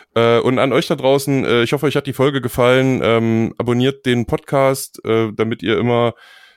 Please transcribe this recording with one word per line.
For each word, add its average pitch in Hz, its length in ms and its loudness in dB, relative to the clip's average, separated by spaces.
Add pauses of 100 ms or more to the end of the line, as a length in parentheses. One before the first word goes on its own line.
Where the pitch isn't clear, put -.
(160)
Äh, 117 240 4
und 123 180 0
an 127 140 2
euch 147 160 0
da 165 80 -2
draußen, 139 480 0
äh, 117 180 2
ich 113 100 -2
hoffe, 151 140 -2
euch 135 80 -2
hat 139 140 -4
die 131 40 -6
Folge 139 280 0
gefallen. 127 600 0
Ähm, 113 560 0
abonniert 123 480 -2
den 120 200 0
Podcast, 135 800 -2
äh, 113 280 0
damit 113 300 -4
ihr 98 160 0
immer, 120 360 0 (420)